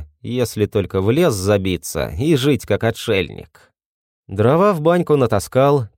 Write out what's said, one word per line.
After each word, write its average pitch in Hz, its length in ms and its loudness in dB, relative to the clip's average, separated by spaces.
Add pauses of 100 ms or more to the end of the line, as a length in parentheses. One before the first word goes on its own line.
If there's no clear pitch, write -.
(200)
если 113 460 -2
только 95 340 -2
в 98 100 0
лес 151 240 2
забиться 92 720 -2 (100)
и 147 180 2
жить 131 300 0
как 101 180 -2
отшельник. - 880 -4 (560)
Дрова 135 440 2
в 160 80 -2
баньку 160 360 2
натаскал, 127 800 2